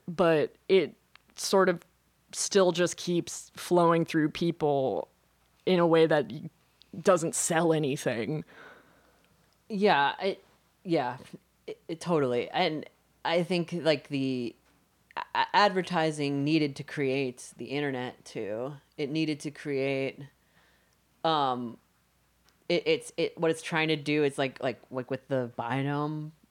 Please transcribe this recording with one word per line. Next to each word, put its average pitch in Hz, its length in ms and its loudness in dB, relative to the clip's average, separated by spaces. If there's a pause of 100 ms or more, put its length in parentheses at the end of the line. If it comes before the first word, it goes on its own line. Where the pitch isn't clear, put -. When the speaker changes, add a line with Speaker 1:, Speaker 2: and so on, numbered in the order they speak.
Speaker 1:
but 165 480 2 (140)
it 180 240 4 (460)
sort 190 300 4
of 175 120 0 (520)
still 185 400 2
just 170 240 0
keeps - 580 -4
flowing 170 520 4
through 156 240 0
people 139 800 -2 (580)
in 180 120 4
a 170 80 6
way 160 200 6
that 151 260 0
y-, 156 160 -12 (540)
doesn't 170 320 2
sell 160 400 2
anything. 139 680 -2 (1300)
Speaker 2:
Yeah, 175 440 4 (100)
it, - 220 -4 (400)
yeah, 135 320 -2 (500)
it, 147 120 -12 (100)
it 165 120 -8
totally. 135 500 0
And 156 380 -2 (360)
I 170 180 2
think, 170 280 -2 (120)
like, 147 260 0
the 135 460 -4 (640)
a-, - 360 -2
advertising 160 920 0
needed 151 320 2
to 143 80 -12
create 135 720 -4
the 123 100 -12
internet 131 580 -6
too. 113 500 -8 (220)
It 143 140 -6
needed 156 300 -2
to 151 100 -8
create, 135 680 -4 (1040)
um, 131 540 0 (880)
it, 175 180 0
it's, 156 300 0
it, 165 220 -2
what 165 120 2
it's 160 120 -4
trying 156 260 0
to 156 80 2
do 147 280 0
is, 139 140 0
like, 135 240 -4
like, 127 180 -4 (100)
like, 131 200 -8
with 131 180 -8
the 127 300 -2
biodome, 143 720 -4 (200)